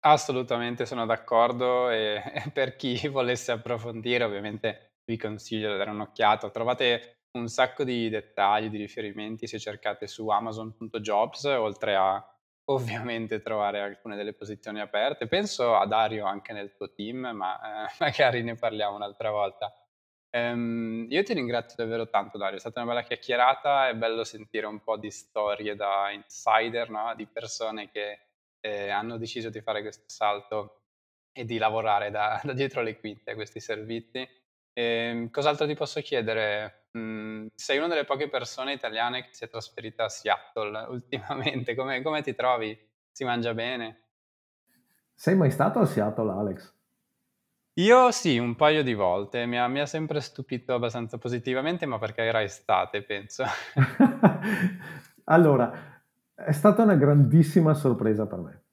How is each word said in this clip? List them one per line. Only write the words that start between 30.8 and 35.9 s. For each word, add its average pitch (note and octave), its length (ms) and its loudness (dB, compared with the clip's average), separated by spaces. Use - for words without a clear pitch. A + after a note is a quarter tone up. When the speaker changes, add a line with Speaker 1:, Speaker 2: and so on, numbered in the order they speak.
Speaker 1:
e B2+ 120 -10
di A2+ 140 -4
lavorare G#2+ 520 2
da, G#2+ 300 -2
<laughs> - 40 -14
da C#3+ 80 -4
dietro C3+ 300 -2
le A2 160 -6
quinte G#2+ 340 -12
a - 20 -8
questi G#2+ 260 -12
servizi. A2+ 680 -10
Ehm, A#2 580 -2
cos'altro D3 360 0
ti D3 80 -2
posso D3 260 -6